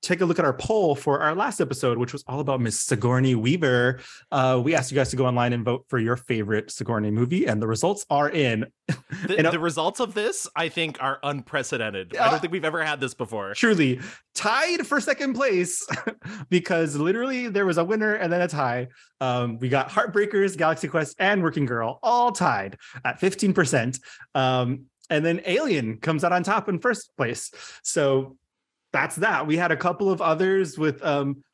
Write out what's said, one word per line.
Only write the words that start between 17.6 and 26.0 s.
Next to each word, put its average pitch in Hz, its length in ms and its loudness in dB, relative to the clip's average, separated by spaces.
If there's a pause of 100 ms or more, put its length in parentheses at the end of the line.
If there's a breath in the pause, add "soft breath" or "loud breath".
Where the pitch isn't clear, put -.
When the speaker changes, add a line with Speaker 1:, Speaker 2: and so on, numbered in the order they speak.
Speaker 1:
was 170 120 0
a 170 60 4
winner 214 320 0
and 175 160 -2
then 175 100 2
a 175 60 2
tie. 123 420 -2 (320 soft breath)
Um, 123 380 -2
we 127 100 -2
got 135 200 2
Heartbreakers, 208 680 2
Galaxy 160 320 2
Quest, 160 300 -2
and 196 220 2
Working 160 240 0
Girl 117 380 -2
all 240 280 4
tied 107 460 0 (260 loud breath)
at 123 160 -4
fifteen 190 340 2
percent. 131 440 2 (380 loud breath)
Um, 131 500 0 (240)
and 156 160 2
then 170 200 0
Alien 180 520 0
comes 156 260 -2